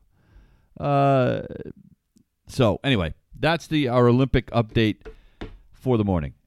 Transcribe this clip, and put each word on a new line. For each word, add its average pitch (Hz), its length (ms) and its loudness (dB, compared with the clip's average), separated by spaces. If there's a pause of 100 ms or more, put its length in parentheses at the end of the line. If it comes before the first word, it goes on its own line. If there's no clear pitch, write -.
(760)
Uh, 139 640 2 (1000)
so, 110 380 0
anyway, 101 300 -2 (260)
that's 156 280 -4
the, 151 200 0
our 120 220 4
Olympic 127 420 2
update 110 460 0 (720)
for 127 260 -2
the 107 60 0
morning. 87 300 -2 (140)